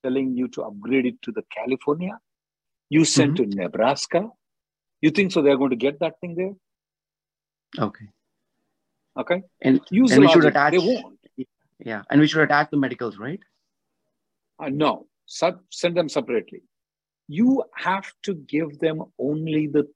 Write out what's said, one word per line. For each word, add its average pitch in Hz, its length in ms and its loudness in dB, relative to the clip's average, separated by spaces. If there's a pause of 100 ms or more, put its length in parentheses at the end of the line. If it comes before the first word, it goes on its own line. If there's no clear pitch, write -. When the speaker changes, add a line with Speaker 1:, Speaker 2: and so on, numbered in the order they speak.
Speaker 1:
telling 131 340 -2
you 123 120 -4
to - 140 -10
upgrade 117 440 -2
it 123 160 -6
to 120 100 -10
the 104 100 -8 (140)
California, 151 600 -6 (720)
you 156 140 4
send 151 320 2
Speaker 2:
Mm-hmm. 110 140 0
Speaker 1:
to 101 60 -6
Nebraska, 117 720 -2 (720)
you 156 100 4
think 185 220 0
so 165 100 2
they're 139 140 4
going 131 140 0
to 123 60 -2
get 139 240 -4
that 160 200 -4
thing 175 140 -12
there? - 1500 -12
Speaker 2:
Okay. 104 220 -12 (1080)
Speaker 1:
Okay? 175 240 -4 (180)
Speaker 2:
And, 131 200 4 (100)
Speaker 1:
Use 233 220 4
Speaker 2:
and - 100 8
Speaker 1:
the - 40 10
Speaker 2:
we 165 60 8
should 165 120 8
Speaker 1:
logic. 147 60 6
Speaker 2:
attach, 147 220 2
Speaker 1:
They 180 60 4
won't. 208 400 -2 (600)
Speaker 2:
yeah, 107 320 -10
and 143 100 6
we 151 60 6
should 156 160 0
attach 147 280 0
the 151 60 -4
medicals, 123 420 -6
right? 139 220 -12 (1200)
Speaker 1:
Uh, 156 100 -10
no, 143 380 -2 (200)
sub-, 185 340 -4 (100)
send 170 260 -4
them 165 120 0
separately. 120 540 -6 (680)
You 240 360 0 (100)
have 190 380 -6 (120)
to 202 100 -4
give 147 440 -6
them 156 240 -2 (160)
only 156 480 -2
the 147 300 0